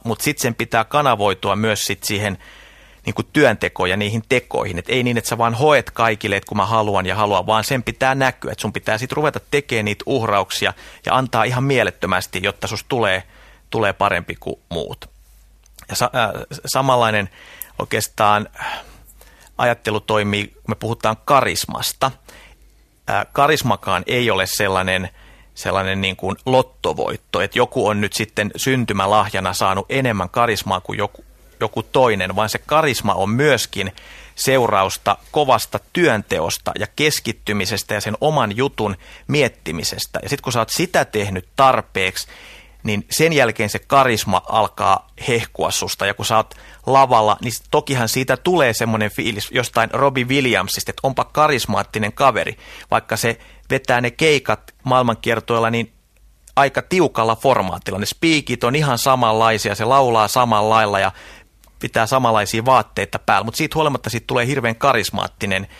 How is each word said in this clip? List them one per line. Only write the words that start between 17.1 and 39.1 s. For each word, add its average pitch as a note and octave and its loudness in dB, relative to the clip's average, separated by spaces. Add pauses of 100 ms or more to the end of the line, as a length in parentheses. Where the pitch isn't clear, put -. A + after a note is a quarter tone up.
oikeastaan G#2+ 0 (1120)
ajattelu A2+ -2
toimii, G#2 -2
kun - -20
me A2+ -2
puhutaan A2 -4
karismasta. - 0 (1000)
Äh, G#2 -2
karismakaan A#2+ 0
ei B2 0
ole F#2+ 0
sellainen, F#2 -2 (460)
sellainen F#2+ -2
niin F#2+ -2
kuin F#2+ -6 (100)
lottovoitto, G2+ -2
että G2 -2
joku B2 0
on G#2 0
nyt G2+ -2
sitten G#2+ -4
syntymälahjana G2+ 0
saanut F#2+ 0
enemmän A2+ -2
karismaa G2+ 0
kuin G#2 -10
joku, - -6 (360)
joku A2+ -4
toinen, G2+ 2
vaan G#2+ 0
se A2 -4
karisma C#3+ 0
on G2 -2
myöskin A2+ 0 (420)
seurausta G#2 2 (140)
kovasta C3 0 (120)
työnteosta G#2 0
ja G#2 -6 (100)
keskittymisestä G#2+ -4
ja G#2+ -2
sen G#2 -4
oman A#2 0
jutun A2+ -2 (320)